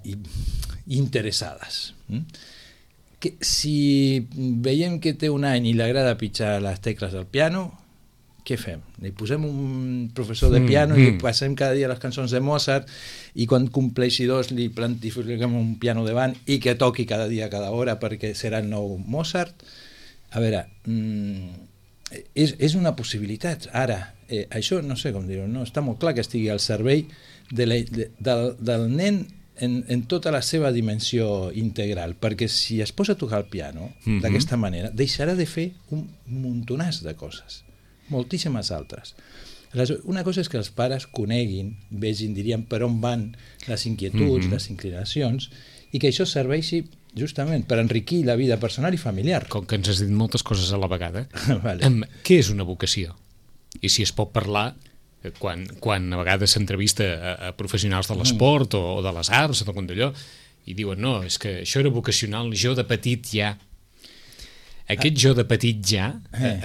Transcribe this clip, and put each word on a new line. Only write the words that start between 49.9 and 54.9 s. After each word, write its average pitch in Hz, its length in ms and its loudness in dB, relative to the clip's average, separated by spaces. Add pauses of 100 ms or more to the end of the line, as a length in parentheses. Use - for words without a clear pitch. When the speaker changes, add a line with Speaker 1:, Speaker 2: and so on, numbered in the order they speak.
Speaker 2:
dit 101 100 2
moltes 110 340 2
coses 95 280 0
a 101 60 0
la 95 100 -2
vegada, 87 460 -4
Speaker 1:
<laughs> 113 300 2
Vale. 90 220 2
Speaker 2:
em, 123 160 6 (220)
què 180 160 8
és 101 100 4
una 101 140 0
vocació? 90 520 -2 (680)
I 98 80 2
si - 120 4
es 95 100 2
pot 104 200 0
parlar, 104 440 -2 (480)